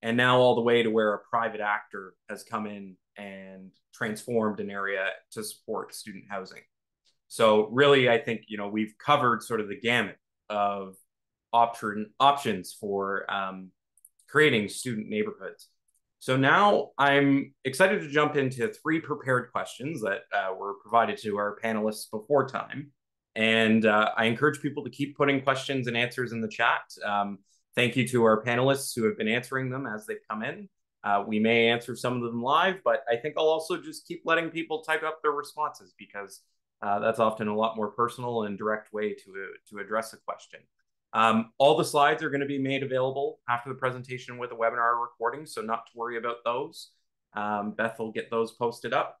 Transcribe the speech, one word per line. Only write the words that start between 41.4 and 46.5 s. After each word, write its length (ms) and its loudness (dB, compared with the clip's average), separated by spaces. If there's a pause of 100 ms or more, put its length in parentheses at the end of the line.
all 200 6
the 80 2
slides 360 2
are 80 -4
gonna 160 -2
be 140 -4
made 240 -2
available 640 -2
after 220 -4
the 60 -8
presentation 640 -8
with 140 -8
a 40 -12
webinar 460 2
recording, 440 -4
so 160 -10
not 240 -4
to 100 -20
worry 220 -6
about 260 -6
those. 480 -6 (460)